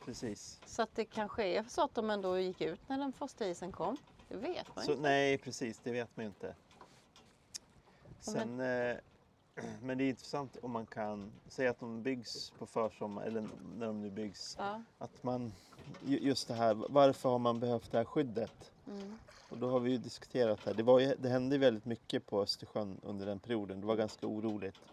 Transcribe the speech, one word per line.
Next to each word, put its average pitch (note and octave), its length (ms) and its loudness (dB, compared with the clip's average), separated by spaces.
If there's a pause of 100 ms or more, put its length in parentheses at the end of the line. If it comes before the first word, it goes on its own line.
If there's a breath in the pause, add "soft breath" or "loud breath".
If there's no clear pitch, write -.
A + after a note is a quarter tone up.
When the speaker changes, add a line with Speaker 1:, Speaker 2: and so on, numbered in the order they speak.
Speaker 1:
Precis. - 640 -8
Speaker 2:
Så - 160 -2
att - 120 -4
det A3 100 -2
kanske G#3+ 400 -4
är F#3 240 2
så - 160 0
att C4+ 100 -2
de A3 160 0
ändå F#3+ 280 0
gick F#3 220 -2
ut D#3+ 280 -2
när C4+ 100 -2
den C#4 140 -4
första B3+ 340 -6
isen F3+ 260 -4
kom. G3 240 -2 (320)
Det - 80 -8
vet D#4 400 -6
man - 80 -6
Speaker 1:
Så, - 60 0
Speaker 2:
inte. C#3 120 0
Speaker 1:
nej, C#3 360 4
precis. A#2 440 -6
Det B2 100 -4
vet A#2+ 240 -4
man A#2 80 -4
ju G#2+ 40 -4
inte. F#2 260 -10 (1500 soft breath)
Speaker 2:
Och - 280 -10
men B2 260 -2
Speaker 1:
Sen, - 20 -2
eh, B2 360 0 (580)
<clears throat> A2+ 280 -10
men... B2+ 160 -2
det C3+ 60 2
är C3+ 40 4
intressant C3 540 -4
om B2 80 -6
man A2+ 160 -4
kan G#2 460 -6 (160)
säga C3 220 2
att A#2+ 100 -4
de A2+ 220 -8
byggs B2 480 -4
på - 160 -14
försommar, G#2+ 560 -2
eller A2 260 -4 (300)
när A#2 80 -4
de G#2+ 140 -4
nu G#2 100 -6
byggs. G#2 480 -8
Speaker 2:
Ja. G#3 240 -4 (160)
Speaker 1:
Att - 240 -12
man, B2 300 -2 (520 loud breath)
ju-, C3+ 140 2
just C3 300 0
det B2 60 -4
här, A2+ 200 6 (140)
varför C#3 400 6
har B2 100 4
man A#2+ 220 2
behövt A#2+ 320 0
det A#2+ 60 2
här A#2 60 4
skyddet? A2+ 680 -4 (140)
Speaker 2:
Mm. G3+ 320 -10 (320)
Speaker 1:
Och B2 80 -10
då B2 120 0
har B2+ 100 4
vi B2 100 2
ju B2+ 80 4
diskuterat A2+ 680 0
det G#2 60 0
här. G2+ 60 0
Det A2+ 60 2
var B2+ 180 10
ju, C3+ 180 4
det B2+ 100 0
hände B2+ 260 4
ju C#3 60 4
väldigt A#2 240 6
mycket A#2 420 -2
på G2+ 160 2
Östersjön G2+ 600 -4
under G2+ 240 -6
den G2+ 120 -2
perioden. G2+ 420 -2
Det G2+ 60 -6
var A2 100 4
ganska G#2+ 300 0
oroligt. G#2+ 540 -2 (120)